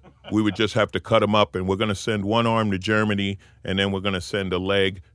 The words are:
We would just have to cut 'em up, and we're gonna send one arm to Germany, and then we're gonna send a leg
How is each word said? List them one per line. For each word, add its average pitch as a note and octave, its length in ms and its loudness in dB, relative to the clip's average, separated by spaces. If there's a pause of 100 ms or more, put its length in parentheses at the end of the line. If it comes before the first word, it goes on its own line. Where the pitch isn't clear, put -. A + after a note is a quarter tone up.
(320)
We G#2+ 120 2
would G#2 120 0
just G#2+ 200 0
have G2+ 160 2
to - 80 -4
cut A2 240 2
'em G#2 100 2
up, G#2 220 2
and F#2 120 -4
we're F#2+ 100 0
gonna G#2+ 180 -2
send G#2+ 280 -4
one A2 220 2
arm A2+ 240 2
to G2 80 0
Germany, G2+ 600 -2 (240)
and F#2+ 160 -2
then G2 120 2
we're F#2+ 100 -2
gonna F#2+ 200 -2
send F#2+ 320 -4
a F2+ 60 0
leg F#2+ 420 0 (140)